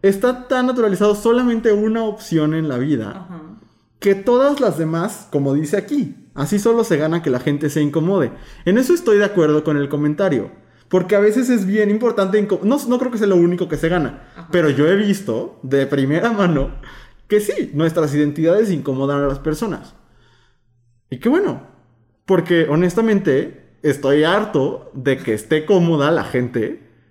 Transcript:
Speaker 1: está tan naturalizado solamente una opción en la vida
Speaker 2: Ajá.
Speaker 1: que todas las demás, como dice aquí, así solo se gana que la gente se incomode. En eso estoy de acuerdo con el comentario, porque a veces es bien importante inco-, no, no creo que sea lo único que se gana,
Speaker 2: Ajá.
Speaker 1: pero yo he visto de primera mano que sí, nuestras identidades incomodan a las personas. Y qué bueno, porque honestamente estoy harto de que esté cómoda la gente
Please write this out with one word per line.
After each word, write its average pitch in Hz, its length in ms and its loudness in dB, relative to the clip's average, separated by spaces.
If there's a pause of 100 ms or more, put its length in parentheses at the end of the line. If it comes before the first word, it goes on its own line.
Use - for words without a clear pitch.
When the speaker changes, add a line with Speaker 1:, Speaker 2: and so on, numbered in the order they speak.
Speaker 1:
está 247 440 0
tan 254 200 0
naturalizado 208 480 2
solamente 233 580 2
una 220 300 0
opción 160 500 -2
en 160 140 -2
la 127 100 -4
vida 123 320 -2
Speaker 2:
Ajá. 175 320 -16 (580)
Speaker 1:
que 196 140 2
todas 254 480 2
las 202 160 0
demás, 165 540 -4
como 139 240 0
dice 156 220 -2
aquí, 208 380 -4 (200)
así 151 240 -2
solo 233 240 2
se 170 140 0
gana 160 260 0
que 151 80 -2
la 123 80 0
gente 143 300 -2
se 151 120 -2
incomode. 156 500 0 (340)
En 185 120 4
eso 262 160 2
estoy 226 240 2
de 202 80 4
acuerdo 151 380 2
con 151 140 0
el 143 120 -2
comentario, 147 600 -2 (380)
porque 185 260 2
a 202 40 4
veces 214 300 2
es 220 160 2
bien 208 240 2
importante 214 500 0
inco-, 196 220 -2
no, 233 160 2 (100)
no 247 120 0
creo 254 120 -2
que 240 60 -6
sea 208 100 0
lo 190 80 2
único 175 320 2
que 160 100 -6
se 165 120 -2
gana, 165 480 -4
Speaker 2:
Ajá. - 140 -20
Speaker 1:
pero 170 180 2
yo 143 180 2
he 190 80 4
visto 196 680 -2
de 135 240 0
primera 143 440 0
mano 175 440 0 (520)
que 208 120 4
sí, - 340 -4
nuestras 160 400 0
identidades 160 560 2
incomodan 139 540 -2
a 143 40 0
las 139 120 -4
personas. 160 560 -6 (1120)
Y 131 80 -10
qué - 120 -2
bueno, 320 340 0 (640)
porque 170 440 2
honestamente 180 960 0 (160)
estoy 143 420 2
harto 180 720 -2
de 131 240 -2
que 113 160 -4
esté 151 320 -2
cómoda 165 460 2
la 156 120 0
gente 123 600 -4 (280)